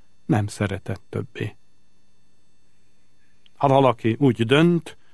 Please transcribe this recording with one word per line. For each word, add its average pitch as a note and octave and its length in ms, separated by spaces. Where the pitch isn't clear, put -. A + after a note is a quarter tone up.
nem G#2 220
szeretet G2+ 600
többé. - 460
Ha - 120
valaki C3 520
úgy B2+ 260
dönt, D#3+ 520